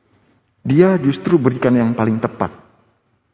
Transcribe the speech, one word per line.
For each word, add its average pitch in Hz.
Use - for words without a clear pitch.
Dia 175
justru 139
berikan 127
yang 117
paling 110
tepat, 104